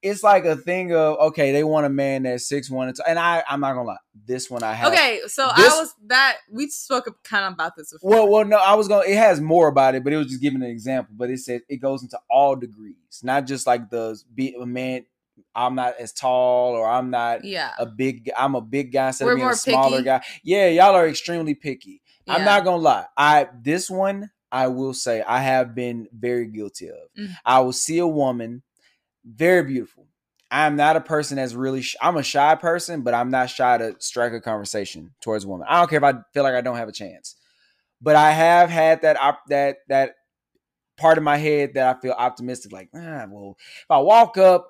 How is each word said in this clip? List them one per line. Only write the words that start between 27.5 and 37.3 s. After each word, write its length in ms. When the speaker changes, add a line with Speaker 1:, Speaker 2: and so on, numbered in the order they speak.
Speaker 1:
will 140
see 240
a 100
woman, 540
very 420
beautiful. 420
I'm 260
not 200
a 60
person 340
that's 160
really 300
sh-, 180
I'm 160
a 60
shy 320
person, 480
but 100
I'm 180
not 200
shy 260
to 220
strike 340
a 80
conversation 800
towards 240
a 40
woman. 200
I 100
don't 120
care 80
if 60
I 100
feel 100
like 120
I 80
don't 160
have 100
a 40
chance. 440